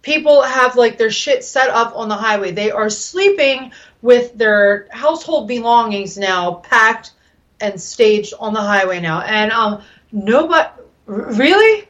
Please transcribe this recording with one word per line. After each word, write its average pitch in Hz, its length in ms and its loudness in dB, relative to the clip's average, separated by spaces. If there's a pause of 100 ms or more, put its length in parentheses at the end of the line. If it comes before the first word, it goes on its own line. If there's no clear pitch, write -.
People 302 400 2
have, 254 340 0
like, 240 220 2
their 220 140 0
shit 262 320 -2
set 262 260 -2
up 226 260 -2
on 220 140 -8
the 208 60 -4
highway. 202 360 -4
They 208 200 -4
are 214 180 -2
sleeping 277 840 -2 (300)
with 240 360 2
their 202 540 2
household 302 560 -2
belongings 226 720 0
now 180 380 -2
packed 220 560 0 (500)
and 196 180 -6
staged 214 600 0
on 214 140 -6
the 214 80 -4
highway 190 380 0
now. 170 220 -4
And, 214 300 -2
um, 214 300 -2 (300)
nobody, 269 560 0 (400)
r-, 214 260 -8
really? 415 560 4